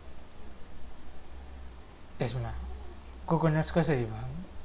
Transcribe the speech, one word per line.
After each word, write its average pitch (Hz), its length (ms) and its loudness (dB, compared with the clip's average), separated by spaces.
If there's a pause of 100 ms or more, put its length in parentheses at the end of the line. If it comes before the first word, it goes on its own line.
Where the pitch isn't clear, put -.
(2250)
यसमा 117 320 0 (760)
कोकोनट्स 156 440 6
कसरी 147 320 6
भयो? 123 400 -2 (200)